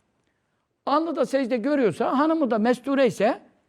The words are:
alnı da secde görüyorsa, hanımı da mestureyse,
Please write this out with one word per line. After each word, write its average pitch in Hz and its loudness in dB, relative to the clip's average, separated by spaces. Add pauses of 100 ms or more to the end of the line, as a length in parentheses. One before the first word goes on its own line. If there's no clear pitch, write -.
(880)
alnı 302 0
da 269 0
secde 269 -2
görüyorsa, 247 0
hanımı 311 0
da 226 0
mestureyse, 247 0 (280)